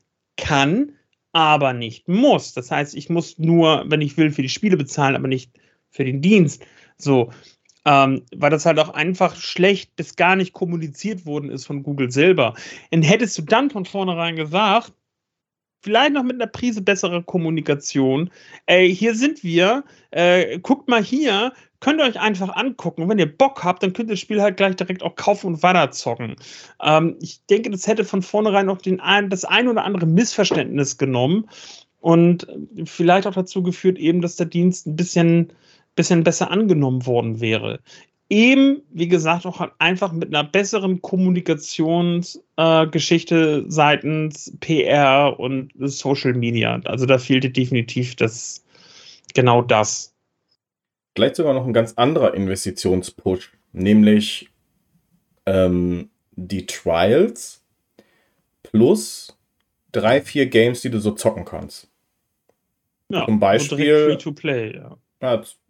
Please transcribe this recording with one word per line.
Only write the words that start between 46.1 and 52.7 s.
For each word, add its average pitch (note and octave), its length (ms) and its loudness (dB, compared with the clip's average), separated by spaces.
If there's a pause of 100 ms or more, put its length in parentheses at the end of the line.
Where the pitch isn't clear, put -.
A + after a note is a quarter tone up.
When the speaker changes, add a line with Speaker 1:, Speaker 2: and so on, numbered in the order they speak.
Speaker 1:
Media. A#2 500 -2
Also B2+ 220 -4
da C3 120 6
fehlte C3 320 0
definitiv B2+ 640 -2
das, - 500 -6 (720)
genau B2 280 4
das. A2+ 520 -2 (1040)
Speaker 2:
Vielleicht C#3 180 2
sogar D3+ 200 0
noch B2+ 120 -2
ein A#2+ 60 -4
ganz A#2 220 0
anderer C3+ 400 2
Investitionspush, F#2 1160 -2 (220)